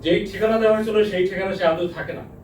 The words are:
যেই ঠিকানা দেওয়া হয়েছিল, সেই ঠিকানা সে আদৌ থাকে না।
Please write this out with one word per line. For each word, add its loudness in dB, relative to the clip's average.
যেই 2
ঠিকানা 0
দেওয়া 4
হয়েছিল, 2
সেই 0
ঠিকানা -4
সে -4
আদৌ 0
থাকে -8
না। -14